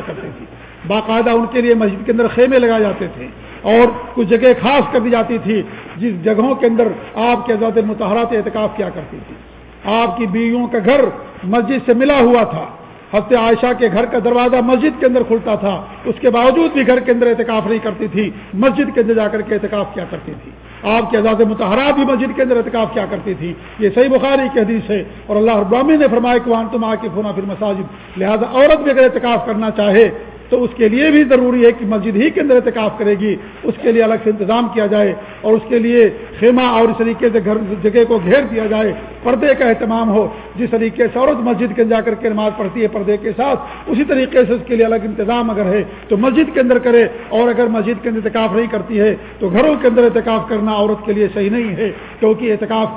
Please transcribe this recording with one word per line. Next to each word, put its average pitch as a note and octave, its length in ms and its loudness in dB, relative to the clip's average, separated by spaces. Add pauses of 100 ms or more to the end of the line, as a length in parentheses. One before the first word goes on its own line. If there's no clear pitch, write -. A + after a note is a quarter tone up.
کرتے D3 220 -12 (100)
تھے۔ - 80 -18 (420)
باقاعدہ A3 420 0
ان A#3 220 2
کے B3 100 0
لیے A#3 120 4
مسجد G3+ 320 -2
کے B3 60 0
اندر A3+ 240 2
خیمے B3+ 240 4
لگائے A3+ 220 2
جاتے G3 260 -2 (100)
تھے B2 100 -14 (340)
اور A#3 260 6 (260)
کچھ A3+ 140 -2
جگہ A#3 220 4 (120)
خاص B3 320 0
کر B3+ 60 2
دی A3+ 100 -2
جاتی A#3 340 0
تھی G#3 180 -2 (360)
جس F#3 260 -4
جگہوں A3 320 2
کے - 100 0
اندر A3+ 220 2 (280)
آپ A#3 320 0
کے A#3 60 0
ازواج A3 340 -2
مطہرات A3 460 -2
اعتکاف G#3+ 420 -2
کیا F#3+ 140 -4
کرتی D#3 280 -14 (100)
تھی۔ - 80 -18 (480)
آپ A#3 340 -2
کی A#3 80 -2
بیویوں A#3 420 -2
کا A#3+ 180 -2
گھر C4+ 160 4 (420)
مسجد A#3 420 -2
سے A#3+ 80 4
ملا C4+ 260 2
ہوا A#3 240 6
تھا۔ D#3 220 -6 (480)
حضرت G#3 200 0
عائشہ A3+ 320 2 (140)
کے A#3+ 120 2
گھر A3 140 0
کا B3+ 180 -2
دروازہ A#3+ 320 2
مسجد B3+ 440 2
کے C4+ 60 2
اندر B3 180 2
کھلتا A3 320 -2
تھا، G3 300 -4 (200)
اس A#3+ 160 -4
کے B3+ 80 2
باوجود C4+ 420 2
بھی C4+ 160 0
گھر B3+ 120 4
کے B3+ 120 0
اندر A#3+ 160 2
اعتکاف A3+ 400 -2
نہیں A3 160 -2
کرتی G#3+ 240 -6
تھی، F#3+ 220 -4 (240)
مسجد A#3+ 420 0
کے A#3+ 60 2
اندر A3+ 120 2
جا G#3+ 140 0
کر G#3+ 140 -4
کے G#3+ 140 -4
اعتکاف G3+ 380 -6
کیا F#3 160 -8
کرتی D#3+ 220 -12 (120)
تھی۔ - 80 -20 (320)
آپ A3 280 0
کی A3+ 60 2
ازواج A3 240 2
مطہرات A3 520 2
بھی C4+ 200 2
مسجد B3+ 220 -2
کے C4 60 0
اندر B3+ 160 2
اعتکاف A3+ 360 -2
کیا G#3 160 -2
کرتی G3 240 -6
تھی۔ E3+ 200 -8 (260)
یہ G#3 160 2
صحیح B3+ 140 4
بخاری C4+ 440 2
کی A#3+ 60 0
حدیث G#3+ 300 -2
ہے۔ G3+ 140 -2 (220)
اور G#3 100 -2
اللہ A3 220 2
رب G3 140 0
العالمین C#4+ 280 4
نے C#4+ 120 4
فرمایا A#3+ 260 2
کہ A#3 140 -2
"وَأَنْتُمْ A3+ 320 -2
عَاكِفُونَ G#3+ 440 -4
فِي G3 140 -6
الْمَسَاجِدِ"، G3 800 -6
لہذا G#3 340 0
عورت D4 260 6
بھی C#4+ 120 0
اگر B3+ 120 4
اعتکاف B3 420 0
کرنا A3 260 -4
چاہے G#3 380 4 (400)
تو B3 140 0
اس A#3 120 -2
کے A3 140 2
لیے C#4 220 2
بھی D4+ 120 6
ضروری B3 420 4
ہے A#3 60 8
کہ A#3 140 -2
مسجد G#3 300 -2
ہی C4+ 140 2
کے F4 120 -2
اندر C#4 140 4
اعتکاف A3+ 420 0
کرے G#3 220 0
گی، G#3 160 0 (280)
اس A3 180 -4
کے A#3+ 100 2
لیے A3+ 120 4
الگ A3 100 0 (100)
سے A3 60 0
انتظام G#3+ 440 0
کیا G#3+ 120 0
جائے G3+ 280 0 (280)
اور G#3+ 120 0
اس A3 160 2
کے A#3+ 100 2
لیے A#3 300 4 (300)
خیمہ A#3+ 220 4
اور A#3 220 2
اس A3 140 0
طریقے A#3 360 0
سے A3 120 2
گھر، G#3+ 120 0 (260)
جگہ A3+ 240 4
کو A#3 180 2
گھیر B3 160 4 (100)
دیا A3 140 -2
جائے، G#3+ 280 0 (300)
پردے C4 360 2
کا B3+ 60 2
اہتمام A3+ 440 0
ہو۔ G#3 180 2 (280)
جس A3+ 140 -4
طریقے A3+ 340 0 (100)
سے A#3+ 60 -2
عورت C4+ 200 2
مسجد A#3 360 -2
کے A#3+ 60 2
اندر A3+ 140 2
جا A3 60 0
کر A3 120 -2
کے A3+ 160 -4
نماز G#3+ 280 -2
پڑھتی G#3+ 260 -4
ہے G#3+ 40 2
پردے G#3 300 -2
کے G3+ 200 -6
ساتھ، C4 220 0 (280)
اسی B3+ 160 0
طریقے C4 420 2
سے G#3 80 0
اس A#3+ 120 -2
کے A#3+ 100 -4
لیے A3+ 100 4
الگ A3+ 180 0
انتظام A3+ 460 -2
اگر G#3 160 -2
ہے F#3+ 180 0 (240)
تو G#3 100 0
مسجد C4 360 2
کے C#4 60 0
اندر B3 200 4
کرے، A#3 280 4 (220)
اور A#3 200 2
اگر A#3 180 2
مسجد A3 360 -2
کے B3 60 -4
اندر A3 160 -4
اعتکاف A3 300 -2
نہیں A#3 160 0
کرتی G#3+ 280 -4
ہے G#3 160 4 (240)
تو F#3+ 100 -2
گھروں C4+ 320 2
کے C4 60 4
اندر A#3+ 160 4
اعتکاف A3+ 460 0
کرنا G#3+ 220 -2
عورت G#3 340 -2
کے G#3 80 -2
لیے G#3 200 0
صحیح G3+ 160 -2
نہیں A3 260 -4
ہے، G3 160 -4 (280)
کیونکہ A3 320 2
اعتکاف G#3+ 460 -2